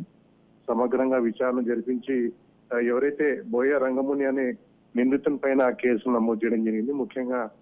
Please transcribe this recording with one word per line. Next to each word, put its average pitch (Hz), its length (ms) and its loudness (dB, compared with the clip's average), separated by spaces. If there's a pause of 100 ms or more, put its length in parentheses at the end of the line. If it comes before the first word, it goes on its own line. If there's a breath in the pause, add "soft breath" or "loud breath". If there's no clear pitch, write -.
(680)
సమగ్రంగా 127 500 0
విచారణ 123 420 0
జరిపించి, 120 720 -2 (400)
ఆ, 120 60 0
ఎవరైతే 127 640 0
బోయ 120 280 0
రంగముని 135 560 0
అనే 135 260 0 (440)
నిందితుని 131 420 2
పైన 135 320 2
కేసు 120 400 0
నమోదు 113 360 2
చేయడం 113 200 0
జరిగింది. 110 280 -2
ముఖ్యంగా 123 560 -4 (120)